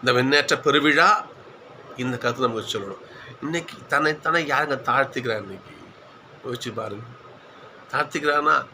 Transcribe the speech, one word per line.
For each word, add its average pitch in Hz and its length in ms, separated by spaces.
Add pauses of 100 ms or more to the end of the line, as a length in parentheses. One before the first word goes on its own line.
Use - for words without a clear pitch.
இந்த 127 80
விண்ணேற்ற 139 440
பெருவிழா 151 680 (720)
இந்த 123 220
கருத்தை 123 280
நமக்கு 110 320
சொல்லணும். 98 240 (400)
இன்னைக்கு 165 340 (120)
தன்னை 151 320
தானே 165 220
யாருங்க 143 400
தாழ்த்திக்கிறா? 127 540
இன்னைக்கு 98 380 (720)
யோசிச்சு 123 300
பாருங்க, 107 300 (880)
தாழ்த்திக்கிறானா? 147 800